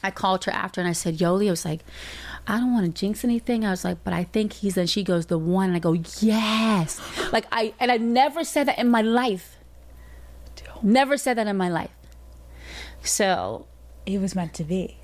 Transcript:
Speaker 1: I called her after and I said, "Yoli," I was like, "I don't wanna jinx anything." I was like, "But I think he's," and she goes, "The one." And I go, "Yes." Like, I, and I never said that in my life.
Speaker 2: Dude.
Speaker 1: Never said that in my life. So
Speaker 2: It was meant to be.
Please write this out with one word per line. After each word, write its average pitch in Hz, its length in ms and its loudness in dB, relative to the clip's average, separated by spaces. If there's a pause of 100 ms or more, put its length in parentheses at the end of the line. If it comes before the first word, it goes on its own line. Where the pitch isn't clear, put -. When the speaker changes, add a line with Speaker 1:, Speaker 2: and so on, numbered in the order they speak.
Speaker 1:
I 190 80 -2
called 190 340 0
her - 60 -2
after - 300 -4
and 175 80 0
I 170 40 0
said, 165 240 -2
"Yoli," 180 300 4
I 190 40 4
was 165 120 -2
like, 160 180 -4 (680)
"I 208 120 0
don't 247 140 2
wanna 190 160 2
jinx 202 340 -2
anything." 233 400 0
I 208 60 2
was 180 160 -2
like, 180 180 -4
"But 180 100 -4
I 170 100 0
think 214 300 -2
he's," 196 220 -2
and 175 140 2
she 208 140 0
goes, 175 240 0
"The 170 100 2
one." 180 320 2
And 180 60 2
I 170 40 2
go, 165 140 2 (260)
"Yes." 220 800 2 (320)
Like, 226 200 0
I, 220 280 -2
and 247 120 2
I 247 60 4
never 262 460 2
said 285 240 2
that - 120 0
in 233 100 4
my 226 140 6
life. 226 540 0 (1000)
Speaker 2:
Dude. - 120 -18 (160)
Speaker 1:
Never 262 340 6
said 247 200 0
that 220 80 0
in 208 100 -2
my 185 140 0
life. 165 220 -2 (1120)
So 139 640 0 (380)
Speaker 2:
It 196 140 -2
was 190 160 -2
meant 170 200 -4
to 165 80 -6
be. 175 400 -4